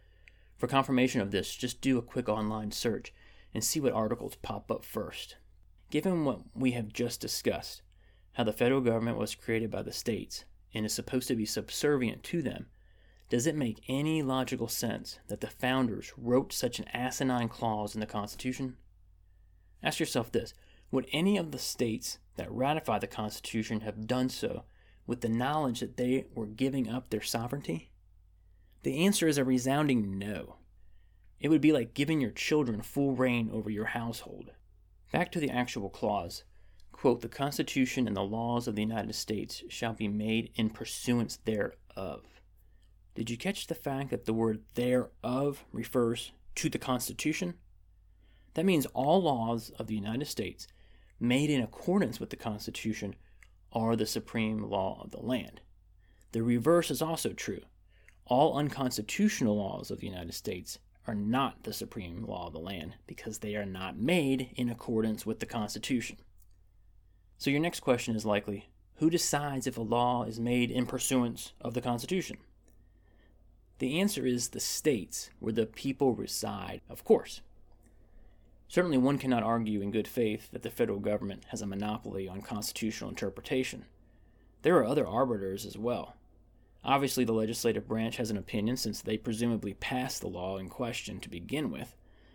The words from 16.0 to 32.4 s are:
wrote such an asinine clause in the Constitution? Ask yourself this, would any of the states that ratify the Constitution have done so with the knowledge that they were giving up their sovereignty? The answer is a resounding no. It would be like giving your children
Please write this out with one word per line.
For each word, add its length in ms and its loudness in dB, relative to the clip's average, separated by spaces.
wrote 360 2
such 280 -2
an 80 -10
asinine 600 0
clause 460 -2
in 60 -4
the 60 -2
Constitution? 680 -6
Ask 200 -2
yourself 320 0
this, 220 0
would 220 0
any 260 4
of 140 -4
the 60 -6
states 600 -2
that 160 -6
ratify 460 2
the 80 0
Constitution 760 -4
have 260 -6
done 220 2
so 360 -4
with 160 -4
the 60 0
knowledge 520 0
that 160 -6
they 380 2
were 120 -4
giving 400 0
up 220 -6
their 140 -2
sovereignty? 680 -4
The 220 0
answer 220 4
is 120 6
a 60 4
resounding 760 4
no. 380 -6
It 80 2
would 140 8
be 100 8
like 220 2
giving 260 2
your 100 2
children 520 2